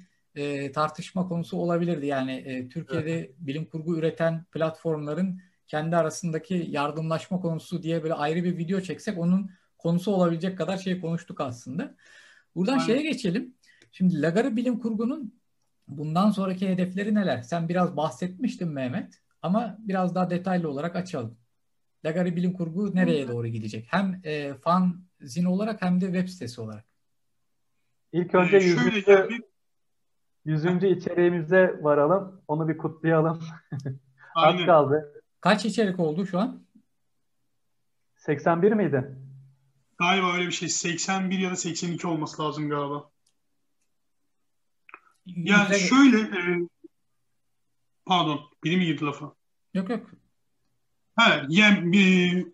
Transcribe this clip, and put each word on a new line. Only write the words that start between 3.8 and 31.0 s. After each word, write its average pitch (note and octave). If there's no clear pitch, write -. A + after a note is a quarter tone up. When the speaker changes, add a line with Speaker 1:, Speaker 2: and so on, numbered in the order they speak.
Speaker 1:
üreten E3
platformların D#3+
kendi D#3+
arasındaki D#3+
yardımlaşma D#3
konusu E3
diye D#3+
böyle D#3
ayrı D#3+
bir F3+
video F3
çeksek F3+
onun F#3
konusu F3
olabilecek F3+
kadar F#3
şey F#3
konuştuk E3
aslında. C#3
Buradan F#3
Speaker 2:
Aynen. C4
Speaker 1:
şeye B3+
geçelim. B3+
Şimdi E3
Lagari G#3+
Bilim B3
Kurgu'nun A3+
bundan D#3
sonraki F#3+
hedefleri F#3
neler? D#3+
Sen E3+
biraz F3
bahsetmiştin D#3+
Mehmet C#3
ama G#3+
biraz F#3
daha F3+
detaylı F3+
olarak D3
açalım. C#3+
Lagari E3+
Bilim F3+
Kurgu F3
nereye E3
Speaker 2:
Hı. B2+
Speaker 1:
doğru A#2+
gidecek? A2
Hem, F#3
e, D3
fanzin F3
olarak G#3
hem F3+
de F#3+
web F3+
sitesi -
olarak. G#2+
Speaker 3:
İlk F3
Speaker 2:
Ee, F#3+
Speaker 3:
önce F#3
Speaker 2:
şöyle A3
Speaker 3:
yüzüncü, G3+
Speaker 2:
yani G3
Speaker 3:
yüzüncü E3
içeriğimize F3